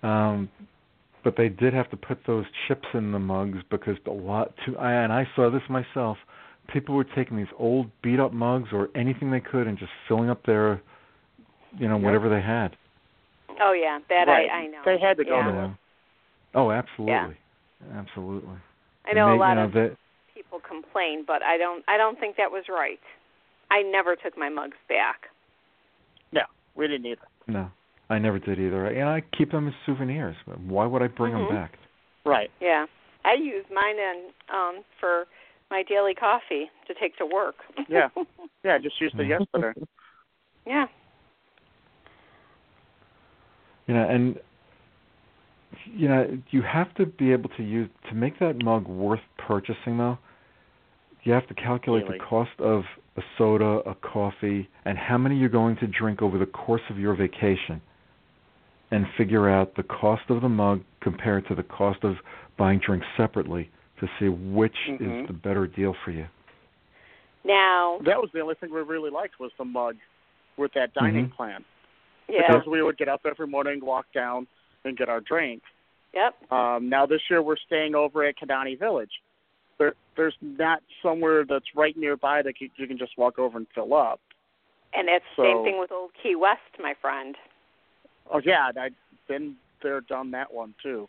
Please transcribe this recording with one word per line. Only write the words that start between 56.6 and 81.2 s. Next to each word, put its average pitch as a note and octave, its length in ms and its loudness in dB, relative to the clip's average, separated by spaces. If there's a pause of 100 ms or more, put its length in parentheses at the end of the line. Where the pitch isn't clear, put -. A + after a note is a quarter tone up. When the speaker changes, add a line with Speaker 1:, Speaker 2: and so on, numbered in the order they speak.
Speaker 1:
of G2+ 100 -8
your G2+ 160 0
vacation, F2+ 680 0 (1120)
and G2+ 140 2 (120)
figure G#2 320 6
out F#2+ 260 4
the F#2+ 80 -4
cost G#2+ 460 0
of A#2 120 2
the B2+ 80 2
mug G2+ 320 2 (200)
compared G2 460 0
to G2+ 80 -2
the F2+ 80 -4
cost - 400 -2
of G2 120 0 (420)
buying G2 260 4
drinks F#2 220 -2 (120)
separately E2+ 520 -2 (300)
to F#2+ 80 -4 (120)
see G#2 100 2
which F#2+ 460 2 (140)
Speaker 2:
Mm-hmm. C3 140 -6 (200)
Speaker 1:
is F2+ 40 -10
the F2+ 60 -10
better G2 340 -2
deal F#2+ 280 -2 (100)
for F2+ 60 -8
you. D#2+ 140 -8 (1160)
Speaker 3:
Now F#3 640 4
Speaker 2:
That G3 120 4
was B3+ 160 -2
the D#3+ 60 -6
only D#3 160 -4
thing E3 180 -14
we D#3+ 80 -4
really D#3 300 -6
liked D#3+ 280 -8
was B2+ 180 -12
the C3 80 -10
mug A#2+ 300 -4 (640)
with C#3 180 -2
that B2+ 180 -2
dining A#2+ 320 0
Speaker 1:
Mm-hmm. B2+ 100 -10
Speaker 2:
plan. G#2 300 -10 (640)
Speaker 3:
Yeah. G3 180 2
Speaker 2:
Because D#3 200 6
we D#3+ 160 0
would C#3+ 140 0
get D3 120 -2
up C#3 160 -4
every D3+ 220 -6
morning, C#3 360 -4
walk C3 300 -2
down, B2 340 -4 (380)
and C3 120 -6
get B2 120 -2
our A#2 100 0
drink. C#3 420 -2 (520)
Speaker 3:
Yep. - 380 -2
Speaker 2:
Um, A#2+ 380 2
now C3+ 160 4
this D#3 240 2
year E3+ 120 4
we're D3+ 160 0
staying D#3 380 -2
over D3 280 2
at C#3+ 140 0
Kidani C3+ 420 -4
Village. D#3+ 300 -2 (720)
There, D3 140 4 (240)
there's D#3+ 240 0
not D#3 400 0 (200)
somewhere D#3+ 460 4